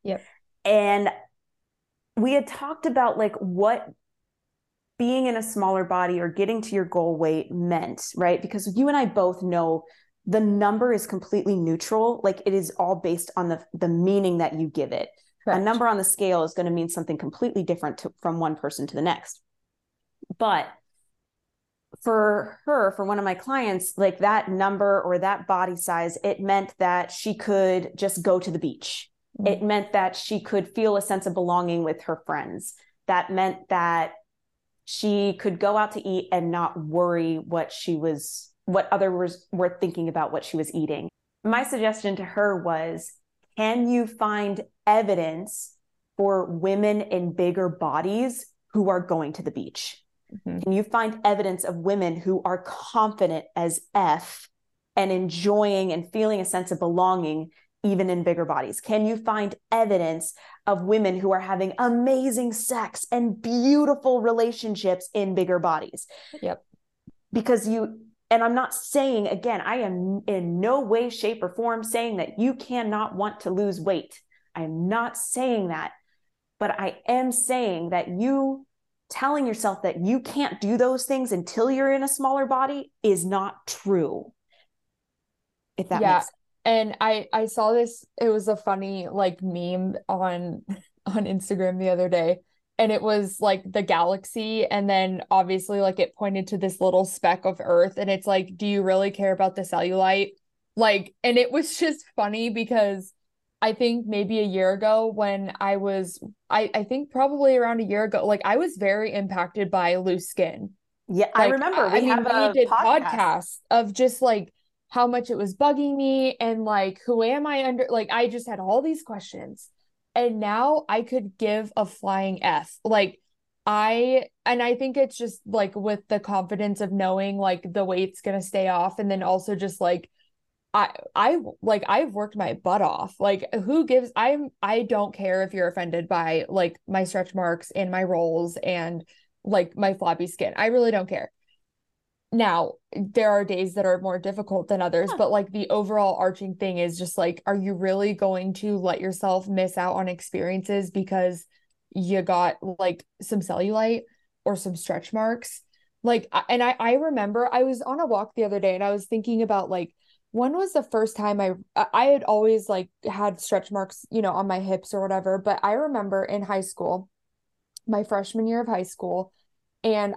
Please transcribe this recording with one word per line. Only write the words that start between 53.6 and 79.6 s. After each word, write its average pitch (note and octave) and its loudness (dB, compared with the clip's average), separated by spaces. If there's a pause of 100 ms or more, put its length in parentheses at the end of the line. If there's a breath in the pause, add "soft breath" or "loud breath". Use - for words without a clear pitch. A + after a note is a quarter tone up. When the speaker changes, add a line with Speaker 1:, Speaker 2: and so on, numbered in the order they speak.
Speaker 2:
F E3 0 (460)
and G3 2
enjoying F#3+ 2
and E3+ -6
feeling G#3+ 0
a F#3 -6
sense F3+ -4
of F3 -2
belonging E3+ 0 (340 soft breath)
even F#3+ 2
in F3 0
bigger E3+ 0
bodies? - -4
Can G#3+ 0
you A3+ 0
find G#3+ -2 (160)
evidence F3+ 0 (320 loud breath)
of F#3+ 0
women G3 2
who F#3+ 2
are F#3 2
having F#3+ -2
amazing B3 2
sex A3+ -6
and A#3 0
beautiful C4 4
relationships A3 0
in F#3+ 0
bigger F3+ 2
bodies? - -2 (340 loud breath)
Speaker 1:
Yep. - -6 (680)
Speaker 2:
Because A3 2
you, A3 -2 (280)
and A3+ 6
I'm A#3 2
not B3+ 0
saying, C4 0
again, G3+ -2
I A3+ -4
am F#3+ -2
in F3 -2
no B3 2
way, A3+ 2
shape, A3+ -4
or F3 -2
form A3+ -2
saying A3+ -2
that - -6
you C4 2
cannot A3 -4
want G#3 -4
to - -4
lose G3 0
weight. F3 -2 (320)
I E3 -6
am D#3+ -2
not A#3 -2
saying A#3+ -2
that, D#3+ -6 (680)
but G3+ 0
I F#3+ -4 (100)
am B3+ 2
saying G#3 -2
that F3+ 0
you C4+ 0 (440)
telling C#4 0
yourself G#3 -2